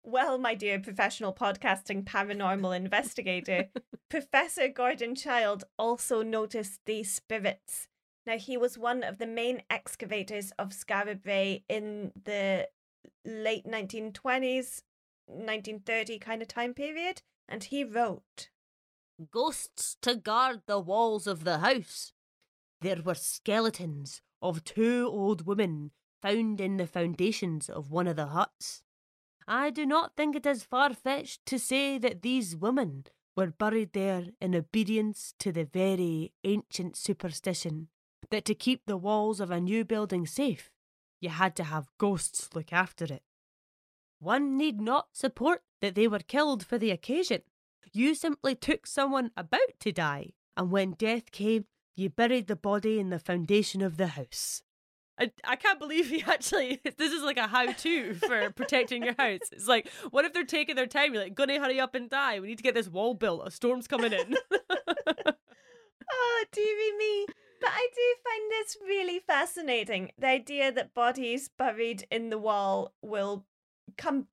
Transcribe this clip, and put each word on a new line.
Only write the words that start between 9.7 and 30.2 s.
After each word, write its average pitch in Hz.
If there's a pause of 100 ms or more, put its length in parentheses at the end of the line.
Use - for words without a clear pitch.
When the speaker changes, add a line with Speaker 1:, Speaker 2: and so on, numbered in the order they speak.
Speaker 1:
excavators 208
of 196
Skara 202
Brae 196
in 208 (140)
the 196 (560)
late 220
nineteen 220
twenties, 254 (460)
nineteen 214
thirty 220
kind 226
of 220
time 247
period, 311 (260)
and 208
he 277
wrote, 220 (800)
Speaker 2:
"Ghosts -
to 247
guard 226
the 202
walls 208
of 165
the 165
house. 202 (680)
There 175
were 170
skeletons 175 (200)
of 165
two 240
old 196
women 170 (280)
found 214
in 190
the 180
foundations 175
of 143
one 175
of 165
the 151
huts. - (640)
I 262
do 294
not 311
think 294